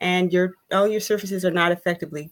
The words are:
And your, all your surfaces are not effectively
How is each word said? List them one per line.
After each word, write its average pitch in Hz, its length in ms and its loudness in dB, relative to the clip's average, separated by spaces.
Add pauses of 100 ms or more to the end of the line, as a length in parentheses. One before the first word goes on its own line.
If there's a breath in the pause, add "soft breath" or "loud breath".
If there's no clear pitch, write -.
And 180 320 0
your, 185 220 2 (180)
all 196 160 4
your 214 120 -2
surfaces 196 440 -2
are 180 80 2
not 175 200 2
effectively 160 600 -6